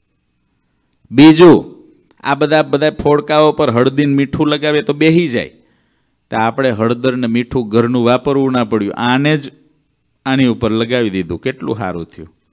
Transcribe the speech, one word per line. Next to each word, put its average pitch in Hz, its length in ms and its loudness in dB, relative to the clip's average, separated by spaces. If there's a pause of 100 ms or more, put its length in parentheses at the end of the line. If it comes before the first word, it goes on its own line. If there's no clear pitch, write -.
(1120)
બીજું, 156 600 6 (500)
આ 139 120 -2
બધા, 151 280 0
બધા 143 260 -2
ફોડકાઓ 151 600 0
પર 147 200 -2
હળદીને 135 420 0
મીઠું 139 340 -2
લગાવે 151 340 -2
તો 147 120 -4
બેહી 160 340 2
જાય. 107 240 -6 (800)
તો 113 80 -6
આપણે 117 340 -2
હળદર 120 440 -2
ને 123 120 -4
મીઠું 117 420 -4
ઘરનું 117 360 0
વાપરવું 135 460 0
ના 123 120 -2
પડ્યું. 104 340 -4
આને 135 400 0
જ 139 140 -10 (720)
આની 135 200 0
ઉપર 110 260 -2
લગાવી 117 380 -2
દીધું. 87 300 -6
કેટલું 127 380 -8
સારું 87 280 -8
થયું. - 280 -20 (200)